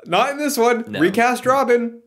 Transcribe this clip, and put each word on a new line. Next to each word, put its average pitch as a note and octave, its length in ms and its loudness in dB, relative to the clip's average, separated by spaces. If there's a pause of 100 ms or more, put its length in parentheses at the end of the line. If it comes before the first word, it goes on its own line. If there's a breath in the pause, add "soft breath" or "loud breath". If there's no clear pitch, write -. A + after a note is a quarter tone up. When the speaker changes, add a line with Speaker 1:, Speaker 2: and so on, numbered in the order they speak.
Speaker 1:
Not G3+ 260 0
in C#4 60 -8
this D4 200 -4
one. A#3 340 2
Speaker 2:
No. G#3 80 -4
Speaker 1:
Recast A#3 460 0
Robin. A#3+ 600 0